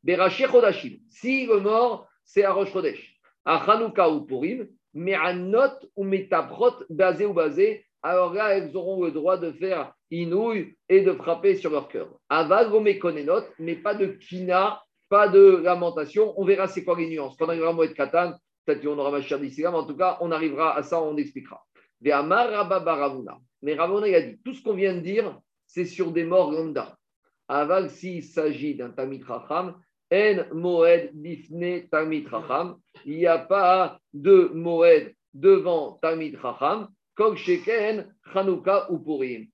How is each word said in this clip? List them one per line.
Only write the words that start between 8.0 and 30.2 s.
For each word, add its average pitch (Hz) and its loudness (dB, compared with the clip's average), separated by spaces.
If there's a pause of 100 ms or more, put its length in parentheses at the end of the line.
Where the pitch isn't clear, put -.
alors 175 0
là, 208 0
elles 160 -8
auront 185 -6
le 160 -4
droit 165 -2
de 165 -6
faire 170 -6 (180)
inouï 180 -4 (140)
et 190 8
de 190 2
frapper 165 0
sur 160 -6
leur 143 -4
cœur. 85 -10 (180)
Aval 185 2
ou 220 4
Mekonenot, 175 0 (160)
mais 165 -8
pas 202 -4
de 202 -2
kina, 185 -4 (280)
pas 202 4
de 190 10
lamentation. 175 -2
On 196 -4
verra 190 2
c'est 185 -8
quoi 180 -2
les 165 -4
nuances. 147 -8
Quand 160 -2
on 165 -6
arrivera 165 -2
à 170 -2
Moed 156 0
Katan, 165 -2 (320)
peut-être 143 -2
qu'on 147 -4
aura 143 -4
Mashiach 139 -6
d'ici 139 -10
là, 175 -2
mais 170 -4
en 151 -4
tout 147 -12
cas, 180 -2
on 170 -4
arrivera 156 -2
à 143 -4
ça, 165 -4
on 151 -4
expliquera. 143 -10 (380)
Ve'amar 156 2
Rabba 196 -2
bar 160 -2
Ravuna. 135 -6 (240)
Mais 147 -4
Ravuna, 190 -2
il 180 2
a 160 6
dit, 113 -12
tout 254 -10
ce - -18
qu'on 226 -4
vient 190 0
de 175 -6
dire, 190 -6 (260)
c'est 180 -6
sur 175 -6
des 165 -2
morts 170 2
lambda. 156 -6 (500)
Aval, 151 -2
s'il 175 -12
s'agit 147 -4
d'un 123 -12
Talmid 135 -10
Chacham, 160 -8 (360)
en 202 2 (200)